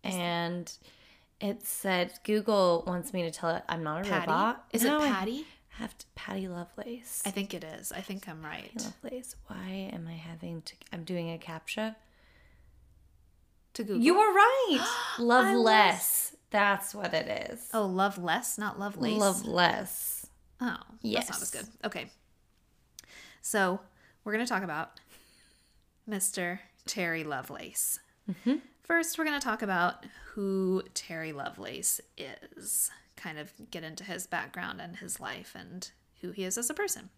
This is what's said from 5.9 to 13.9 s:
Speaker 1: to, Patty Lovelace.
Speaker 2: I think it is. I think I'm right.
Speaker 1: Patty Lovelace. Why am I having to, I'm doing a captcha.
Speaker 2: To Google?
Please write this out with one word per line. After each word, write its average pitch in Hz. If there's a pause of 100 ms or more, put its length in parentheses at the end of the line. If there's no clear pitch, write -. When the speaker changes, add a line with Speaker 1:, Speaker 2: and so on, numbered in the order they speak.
Speaker 1:
to, - (100)
Patty 196
Lovelace. 208
Speaker 2:
I 202
think 196
it 165
is. -
I 190
think 196
I'm 160
right. -
Speaker 1:
Patty 226 (180)
Lovelace. 254 (120)
Why 190
am 165
I 165
having 165
to, - (160)
I'm 170
doing 170
a 165
captcha. 214 (1800)
Speaker 2:
To 233
Google? 208